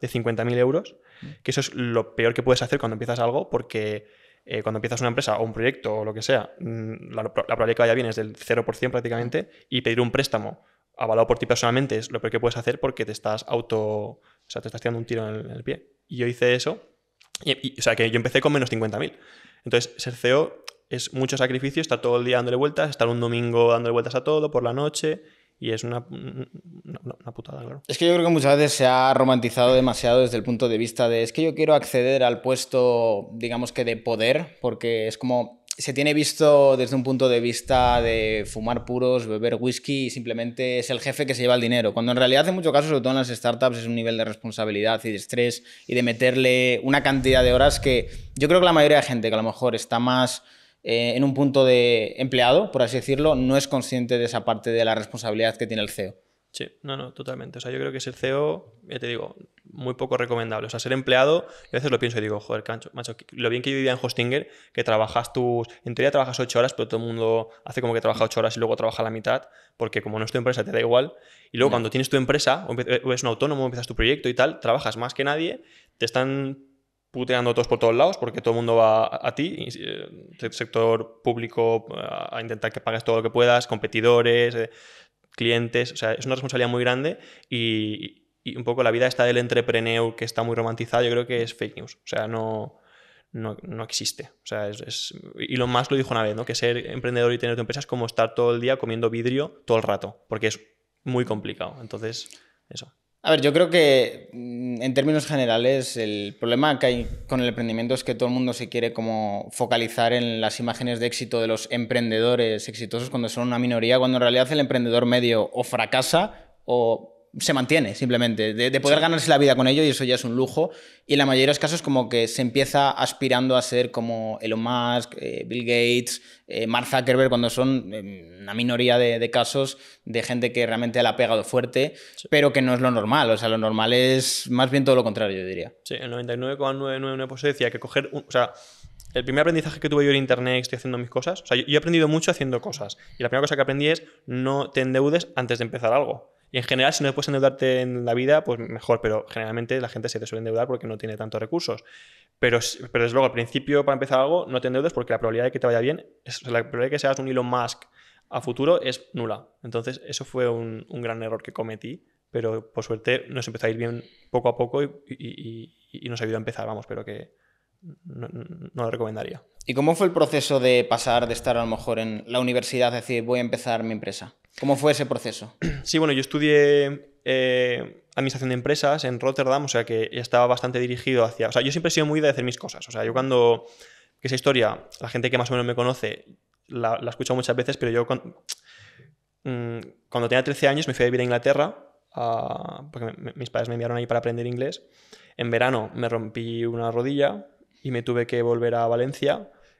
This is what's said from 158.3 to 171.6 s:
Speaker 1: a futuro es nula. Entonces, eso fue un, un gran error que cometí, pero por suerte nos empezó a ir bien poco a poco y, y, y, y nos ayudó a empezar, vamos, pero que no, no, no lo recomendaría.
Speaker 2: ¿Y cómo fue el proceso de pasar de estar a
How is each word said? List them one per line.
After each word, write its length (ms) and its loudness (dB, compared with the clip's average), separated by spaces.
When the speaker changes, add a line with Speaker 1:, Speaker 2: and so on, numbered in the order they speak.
Speaker 1:
a 100 -6
futuro 400 2
es 320 -6
nula. 360 -8
Entonces, 440 -8
eso 180 -10
fue 240 -2
un, 400 -6
un 140 -10
gran 200 -6
error 200 -6
que 100 -16
cometí, 540 -10
pero 420 -4
por 120 -6
suerte 440 -2
nos 180 -8
empezó 200 -4
a 40 2
ir 60 -2
bien 280 -6
poco 180 0
a 80 2
poco 260 -2
y, 40 -2
y, 600 -14
y, 140 -14
y 20 -10
nos 140 -8
ayudó 140 -2
a 20 -4
empezar, 280 -8
vamos, 200 -10
pero 180 -10
que 280 -16
no, 240 -14
no, 160 -14
no 120 -6
lo 60 -4
recomendaría. 520 -8
Speaker 2:
¿Y 80 -4
cómo 200 4
fue 120 2
el 60 0
proceso 480 2
de 280 6
pasar 380 2
de 80 -2
estar 220 0
a 40 0